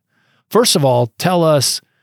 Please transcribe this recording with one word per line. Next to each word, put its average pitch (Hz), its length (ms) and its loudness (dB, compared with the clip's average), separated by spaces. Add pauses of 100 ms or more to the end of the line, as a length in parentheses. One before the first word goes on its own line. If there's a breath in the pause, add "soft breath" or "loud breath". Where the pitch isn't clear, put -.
(500)
First 226 280 0
of 147 80 0
all, 123 220 0 (100)
tell 175 260 -2
us, 151 380 -2 (220)